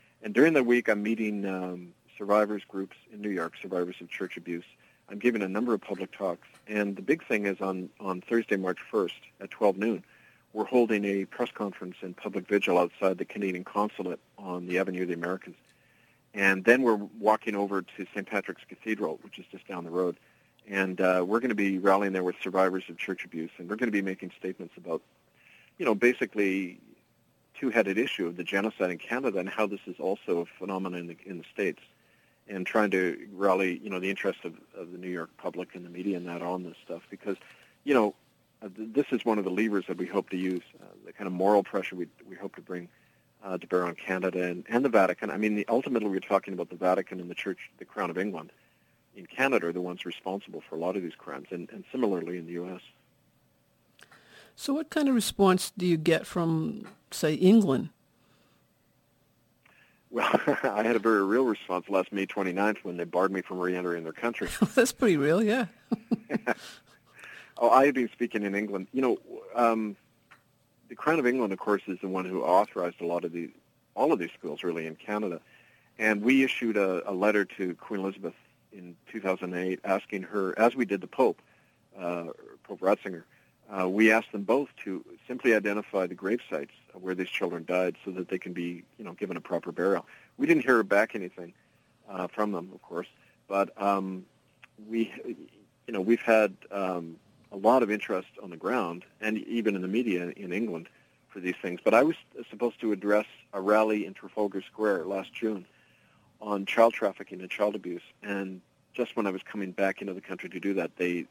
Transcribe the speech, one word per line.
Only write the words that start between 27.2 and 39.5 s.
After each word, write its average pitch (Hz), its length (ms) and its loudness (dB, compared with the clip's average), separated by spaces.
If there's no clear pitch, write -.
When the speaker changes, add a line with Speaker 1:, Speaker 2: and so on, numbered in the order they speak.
Speaker 1:
two-headed 107 420 0
issue 110 300 -2
of 87 100 -6
the 90 80 -8
genocide 98 460 -2
in 87 80 -6
Canada 117 400 -4
and 92 100 -4
how 107 180 0
this 98 200 -8
is 90 120 -12
also 90 420 -2
a 85 60 -6
phenomenon 92 540 -6
in 85 60 -10
the, 85 180 -14
in 92 140 -12
the 80 140 -14
States, 90 280 -4
and 95 180 -6
trying 107 240 2
to 92 420 0
rally, 95 500 2
you 104 80 -10
know, 92 80 -6
the 95 120 -4
interest 98 340 -4
of, 82 100 -8
of 87 160 -14
the 90 60 -14
New 92 100 -10
York 87 300 -8
public 90 360 -10
and 90 100 -14
the 87 60 -16
media 92 260 -4
and 87 120 -8
that 85 140 -8
on 90 200 -4
this 82 220 -12
stuff, - 260 -12
because, 98 260 -8
you 143 100 2
know, 107 200 4
uh, 104 140 -12
th-, 110 160 -10
this 143 180 2
is 117 140 -2
one 110 140 2
of 98 60 -2
the 92 60 -2